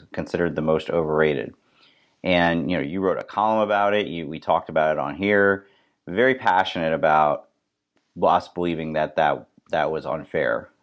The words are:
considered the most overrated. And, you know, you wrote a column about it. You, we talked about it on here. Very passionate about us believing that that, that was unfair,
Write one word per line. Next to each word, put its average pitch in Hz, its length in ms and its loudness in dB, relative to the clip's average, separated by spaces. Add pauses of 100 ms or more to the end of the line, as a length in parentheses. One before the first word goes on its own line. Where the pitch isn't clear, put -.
(120)
considered 85 440 -2
the 80 60 -4
most 78 300 0
overrated. 78 640 0 (680)
And, 85 460 2
you 87 80 0
know, 69 60 -2
you 85 180 -6
wrote 92 160 0
a - 60 -8
column 110 380 0
about 101 340 2
it. 104 100 0
You, 82 220 -8
we 78 120 -10
talked 82 300 -2
about 78 220 2
it 76 80 -2
on 71 160 -4
here. 98 500 2 (420)
Very 120 280 2
passionate 92 580 0
about 76 540 2 (760)
us 87 260 2
believing 82 460 -4
that 78 220 -2
that, 76 320 0 (240)
that 78 180 0
was 78 160 -6
unfair, 76 640 -4 (140)